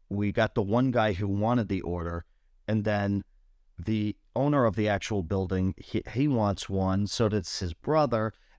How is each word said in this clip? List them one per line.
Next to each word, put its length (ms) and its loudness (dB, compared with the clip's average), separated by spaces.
we 220 -2
got 240 0
the 60 2
one 300 2
guy 220 2
who 140 -2
wanted 420 0
the 120 -2
order, 440 -6
and 160 0
then 400 0
the 380 -2
owner 300 2
of 100 2
the 120 2
actual 360 0
building, 540 0
he, 260 -6
he 140 0
wants 420 0
one, 380 0
so 200 0
does 320 -2
his 140 -4
brother, 580 0